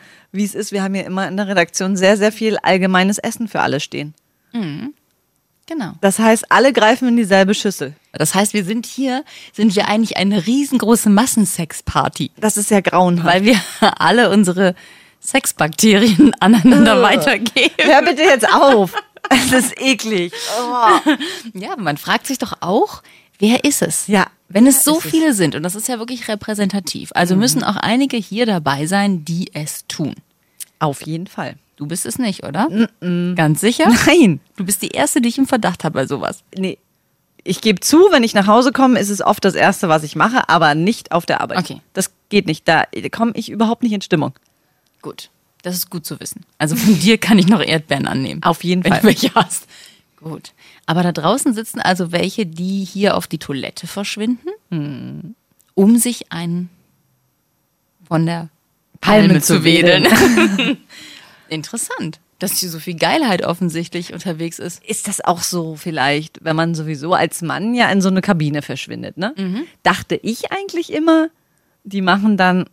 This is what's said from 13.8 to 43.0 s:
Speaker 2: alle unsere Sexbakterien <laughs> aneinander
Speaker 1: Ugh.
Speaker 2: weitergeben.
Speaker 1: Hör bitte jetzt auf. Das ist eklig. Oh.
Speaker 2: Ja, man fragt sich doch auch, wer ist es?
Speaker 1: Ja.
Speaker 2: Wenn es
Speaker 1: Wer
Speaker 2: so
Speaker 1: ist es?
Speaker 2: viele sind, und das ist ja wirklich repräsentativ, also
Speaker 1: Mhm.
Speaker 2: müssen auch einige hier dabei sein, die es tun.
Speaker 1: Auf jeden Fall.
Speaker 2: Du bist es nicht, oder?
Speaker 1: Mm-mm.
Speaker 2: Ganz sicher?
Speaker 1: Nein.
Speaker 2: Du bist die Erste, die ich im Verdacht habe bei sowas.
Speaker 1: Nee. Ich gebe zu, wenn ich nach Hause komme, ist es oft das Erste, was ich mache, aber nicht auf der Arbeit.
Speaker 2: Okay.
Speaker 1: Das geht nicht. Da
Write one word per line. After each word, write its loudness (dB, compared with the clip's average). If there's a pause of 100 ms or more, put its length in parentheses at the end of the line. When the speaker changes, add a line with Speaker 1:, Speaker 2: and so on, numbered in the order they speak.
Speaker 2:
alle 4
unsere 2 (460)
Sexbakterien 4
<laughs> -8
aneinander 6
Speaker 1:
Ugh. 4
Speaker 2:
weitergeben. 0
Speaker 1:
Hör 6
bitte 0
jetzt 4
auf. 4 (360)
Das 2
ist -8
eklig. -2 (260)
Oh. 2 (420)
Speaker 2:
Ja, -10
man -4
fragt -4
sich -6
doch -8
auch, -2 (380)
wer 2
ist 0
es? -4
Speaker 1:
Ja. 0 (220)
Speaker 2:
Wenn 6
es 6
Speaker 1:
Wer 2
Speaker 2:
so 0
Speaker 1:
ist -8
es? -10
Speaker 2:
viele 2
sind, 0
und -6
das -6
ist -8
ja -6
wirklich -12
repräsentativ, -6
also 2
Speaker 1:
Mhm. 4
Speaker 2:
müssen 0
auch -2
einige 0
hier -2
dabei -2
sein, 0
die -6
es -12
tun. -8 (640)
Speaker 1:
Auf -4
jeden -10
Fall. -12 (220)
Speaker 2:
Du -10
bist -8
es -8
nicht, -4
oder? -2
Speaker 1:
Mm-mm. -2
Speaker 2:
Ganz 2
sicher? 2 (220)
Speaker 1:
Nein. 6 (160)
Speaker 2:
Du -6
bist -4
die -6
Erste, 0
die 2
ich -6
im 0
Verdacht -2
habe -4
bei -2
sowas. -8 (120)
Speaker 1:
Nee. -6 (680)
Ich -6
gebe 2
zu, 6
wenn 4
ich 0
nach 2
Hause 4
komme, 4
ist -2
es -4
oft 0
das 2
Erste, 2
was 2
ich -10
mache, 0
aber 4
nicht -2
auf -2
der -2
Arbeit. -6
Speaker 2:
Okay. -8 (120)
Speaker 1:
Das -6 (180)
geht 0
nicht. -6
Da 4 (280)